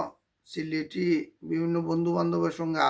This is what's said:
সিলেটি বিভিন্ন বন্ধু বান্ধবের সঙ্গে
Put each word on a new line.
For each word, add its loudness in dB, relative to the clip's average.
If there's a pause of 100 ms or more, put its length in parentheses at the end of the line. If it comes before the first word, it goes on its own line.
(480)
সিলেটি -4 (440)
বিভিন্ন 0 (120)
বন্ধু 0
বান্ধবের 2
সঙ্গে -2